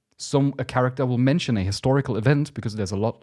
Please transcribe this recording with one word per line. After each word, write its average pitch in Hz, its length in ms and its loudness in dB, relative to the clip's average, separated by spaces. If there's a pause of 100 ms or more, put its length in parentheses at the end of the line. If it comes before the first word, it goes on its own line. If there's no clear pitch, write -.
(160)
Some, 139 420 0
a 127 60 -4
character 127 400 0
will 123 140 0
mention 131 380 2
a 98 80 0
historical 131 520 0
event 143 380 2
because 107 220 -6
there's 101 160 -4
a 101 40 -2
lot 110 260 -2